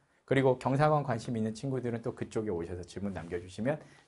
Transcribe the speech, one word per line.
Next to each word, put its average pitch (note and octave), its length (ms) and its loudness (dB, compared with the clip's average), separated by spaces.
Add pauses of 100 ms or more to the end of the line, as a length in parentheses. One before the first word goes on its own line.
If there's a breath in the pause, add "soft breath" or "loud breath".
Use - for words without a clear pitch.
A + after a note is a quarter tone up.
(260 soft breath)
그리고 C3 340 6
경사관 D3 440 4
관심 A#2+ 320 -2
있는 A2 180 0
친구들은 A#2+ 500 -4
또 A#2+ 100 -2
그쪽에 G#2+ 380 -4
오셔서 F2 320 -4
질문 F#2+ 300 -6
남겨주시면 F2+ 680 -4 (280 loud breath)